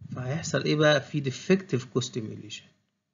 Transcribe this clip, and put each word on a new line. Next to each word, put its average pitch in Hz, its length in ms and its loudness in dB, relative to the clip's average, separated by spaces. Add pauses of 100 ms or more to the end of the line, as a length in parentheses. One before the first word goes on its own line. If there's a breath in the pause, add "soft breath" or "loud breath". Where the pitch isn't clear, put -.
(160)
فهيحصل 131 480 -2
ايه 151 120 2
بقى؟ 151 240 6
في 147 200 -4
ديفكتيف 139 640 0
كوستيميوليشن. 107 800 -4 (500)